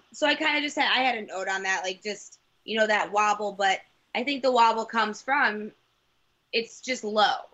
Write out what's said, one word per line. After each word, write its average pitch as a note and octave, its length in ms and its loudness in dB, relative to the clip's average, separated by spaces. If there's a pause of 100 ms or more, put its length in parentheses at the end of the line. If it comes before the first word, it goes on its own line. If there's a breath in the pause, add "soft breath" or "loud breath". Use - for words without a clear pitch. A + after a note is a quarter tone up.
(140)
so - 120 -2
I D4 100 4
kinda D4+ 260 0
just D4 160 -6
had, B3+ 120 2
I A#3+ 140 2
had A#3+ 140 0
a G#3+ 80 -8
note F#3+ 240 -8
on F#3+ 140 -2
that, F#3+ 200 -2
like, F#3 180 -6
just, - 380 -10 (240)
you A3 160 -2
know, G#3+ 80 4
that F#3+ 240 0
wobble, G#3 400 2
but F#3+ 300 0 (340)
I A3+ 80 -2
think C4+ 180 -4
the B3+ 120 2
wobble A3+ 320 4
comes G#3+ 360 -2
from, G#3+ 520 0 (800)
it's A3+ 260 -4
just B3+ 240 -6
low. G#3 320 4 (180)